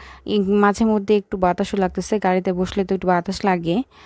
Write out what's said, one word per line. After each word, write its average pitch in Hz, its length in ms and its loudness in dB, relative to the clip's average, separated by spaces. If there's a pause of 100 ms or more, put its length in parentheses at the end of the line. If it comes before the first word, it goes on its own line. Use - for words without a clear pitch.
(260)
ই-, 208 120 0
মাঝে 202 460 2
মধ্যে 214 320 2
একটু 202 200 -4
বাতাসও 190 400 0
লাগতেছে, 190 420 -2
গাড়িতে 185 340 0
বসলে 185 320 -2
তো 190 100 -2
একটু 180 120 -4
বাতাস 180 380 0
লাগে, 180 380 0 (240)